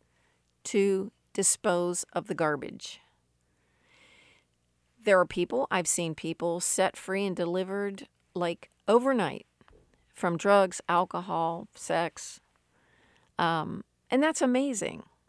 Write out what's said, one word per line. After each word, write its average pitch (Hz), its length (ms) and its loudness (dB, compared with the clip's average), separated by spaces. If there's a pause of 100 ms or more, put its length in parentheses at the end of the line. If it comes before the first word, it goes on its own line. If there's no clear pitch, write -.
(640)
to 196 460 0 (220)
dispose 180 800 0
of 175 140 -4
the 185 80 -4
garbage. - 640 -4 (2000)
There 196 160 6
are 175 80 6
people, - 440 -2
I've 180 180 0
seen 165 260 -2
people 170 460 -4
set - 340 0
free 196 300 -4
and 190 100 -2
delivered, 196 720 -4 (280)
like, 175 360 -4 (160)
overnight 233 600 2 (640)
from 175 240 -2
drugs, 196 540 4
alcohol, 175 840 0
sex. - 640 -4 (1000)
Um, 165 460 -2 (260)
and 262 120 4
that's 311 200 0
amazing 254 640 0 (240)